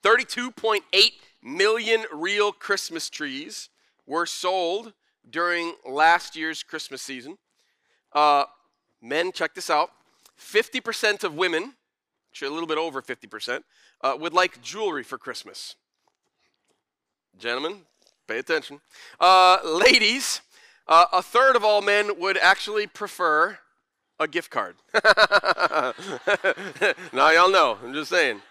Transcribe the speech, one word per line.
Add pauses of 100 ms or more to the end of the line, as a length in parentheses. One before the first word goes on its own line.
Thirty-two
point (100)
eight (220)
million
real
Christmas
trees (380)
were
sold (360)
during (100)
last
year's
Christmas
season. (760)
Uh, (540)
men,
check
this
out, (460)
fifty
percent
of
women, (560)
actually
a
little
bit
over
fifty
percent, (380)
uh,
would
like
jewelry
for
Christmas. (1600)
Gentlemen, (420)
pay
attention. (400)
Uh,
ladies, (460)
uh,
a
third
of
all
men
would
actually
prefer (640)
a
gift
card. (180)
<laughs> (2250)
Now
y'all
know,
I'm
just
saying